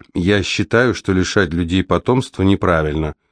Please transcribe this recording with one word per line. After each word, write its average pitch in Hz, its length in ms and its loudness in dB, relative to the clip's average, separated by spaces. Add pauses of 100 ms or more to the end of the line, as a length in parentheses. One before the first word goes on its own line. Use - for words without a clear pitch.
(160)
«Я 98 260 0
считаю, 113 540 0
что - 180 -2
лишать 92 400 0
людей 87 300 0
потомства 123 600 -2
неправильно, 80 720 0 (180)